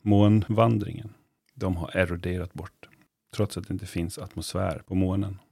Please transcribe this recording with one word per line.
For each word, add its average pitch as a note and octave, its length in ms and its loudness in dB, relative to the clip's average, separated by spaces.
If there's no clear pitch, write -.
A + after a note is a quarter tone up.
månvandringen, G#2 1120 4
de F#2 220 -2
har F2 220 -6
eroderat F2+ 560 -2
bort, - 360 -14
trots - 260 -2
att F2 100 -10
det G2+ 60 -4
inte F#2 120 -6
finns E2+ 320 -4
atmosfär F2 720 -6
på G2 80 -6
månen. F#2+ 440 0